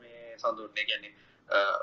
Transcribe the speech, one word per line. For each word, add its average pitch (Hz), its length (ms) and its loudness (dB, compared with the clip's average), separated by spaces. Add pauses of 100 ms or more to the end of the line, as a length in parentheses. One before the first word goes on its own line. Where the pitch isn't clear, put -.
මේ 117 380 -16
සඳුන්. 110 380 -2
ඒ 107 80 -2
කියන්නේ, 104 280 -4 (360)
අ, 98 100 4 (240)